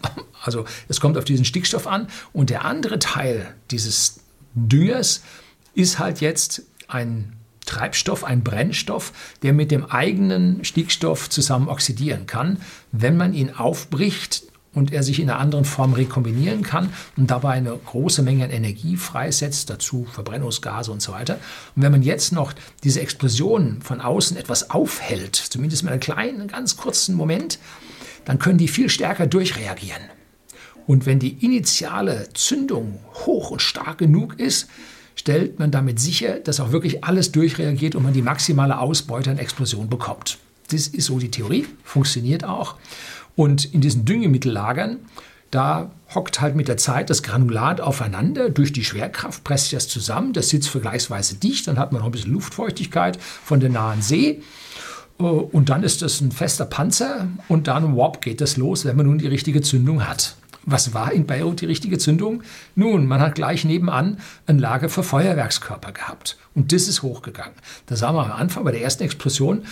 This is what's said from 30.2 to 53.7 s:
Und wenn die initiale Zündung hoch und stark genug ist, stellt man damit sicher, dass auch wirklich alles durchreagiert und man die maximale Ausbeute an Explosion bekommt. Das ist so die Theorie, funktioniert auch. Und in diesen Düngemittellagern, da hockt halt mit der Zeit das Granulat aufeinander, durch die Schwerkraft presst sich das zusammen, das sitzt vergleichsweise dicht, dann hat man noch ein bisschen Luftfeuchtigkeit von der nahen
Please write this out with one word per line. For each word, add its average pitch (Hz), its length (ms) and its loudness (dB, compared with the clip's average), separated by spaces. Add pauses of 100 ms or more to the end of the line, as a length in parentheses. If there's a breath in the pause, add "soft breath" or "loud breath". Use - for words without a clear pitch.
Und 135 200 6
wenn 135 140 4
die 254 260 0
initiale 156 880 0
Zündung 120 640 -2 (260)
hoch - 260 0
und - 100 -4
stark - 380 -4
genug 165 380 4
ist, 131 300 0 (480 loud breath)
stellt - 440 0
man 151 120 2
damit 131 280 2
sicher, 175 400 -2
dass - 200 -2
auch 120 140 0
wirklich 170 320 0
alles 180 260 2
durchreagiert 151 640 2
und 135 80 2
man 135 100 4
die 131 80 4
maximale 135 580 2
Ausbeute 127 520 -2
an 139 60 -2
Explosion 113 500 -4
bekommt. - 520 -6 (320)
Das 156 160 0
ist 175 180 -2
so 131 140 0
die 123 120 -4
Theorie, 151 340 -2 (200)
funktioniert 135 580 0
auch. - 320 -6 (600 loud breath)
Und 143 380 4
in 165 60 4
diesen 127 240 4
Düngemittellagern, 139 960 0 (520 loud breath)
da 151 420 0 (220)
hockt 180 280 -4
halt 143 140 2
mit 147 120 2
der 120 100 0
Zeit 139 320 0
das - 140 0
Granulat 120 560 2
aufeinander, 143 720 0
durch 143 240 2
die 117 100 -2
Schwerkraft - 600 -6
presst 139 240 0
sich 143 80 -4
das - 100 -2
zusammen, 190 460 -4
das 170 160 0
sitzt 143 180 2
vergleichsweise 107 680 -4
dicht, 220 320 -2
dann 131 120 0
hat 135 140 -2
man 117 80 -2
noch 113 60 -2
ein 117 40 0
bisschen 113 220 -4
Luftfeuchtigkeit 180 880 -2
von - 400 0
der 127 80 4
nahen 110 320 0